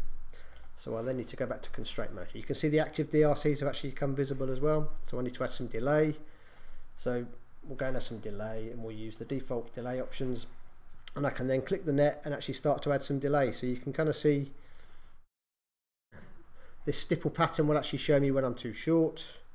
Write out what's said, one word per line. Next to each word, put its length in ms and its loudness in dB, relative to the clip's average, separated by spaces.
So 200 -4
I 60 -2
then 140 -2
need 120 -4
to 80 -8
go 100 0
back 160 -4
to 80 -2
Constraint 440 0
Manager. 240 -4
You 60 -6
can 100 -2
see 140 2
the 100 4
active 320 0
D 140 8
R 100 6
Cs 240 2
have 100 0
actually 220 -2
become 240 0
visible 340 0
as 120 2
well, 320 6
so 160 2
I 40 0
need 120 -2
to 80 -4
add 80 0
some 160 -2
delay. 480 4
So 320 -2
we'll 120 -6
go 100 -2
and 100 2
add 80 4
some 140 -4
delay, 520 -4
and 140 -6
we'll 100 -6
use 220 -6
the 80 -10
default 500 -4
delay 260 -4
options, 460 -2
and 120 0
I 40 2
can 160 -2
then 160 2
click 240 -2
the 60 4
net 320 4
and 100 -2
actually 200 -4
start 280 2
to 100 2
add 100 2
some 160 0
delay. 320 4
So 160 -4
you 100 0
can 180 -4
kinda 180 2
see 400 4
this 140 2
stipple 320 0
pattern 360 2
will 120 4
actually 200 -2
show 220 4
me 100 4
when 140 4
I'm 100 0
too 180 -6
short 680 0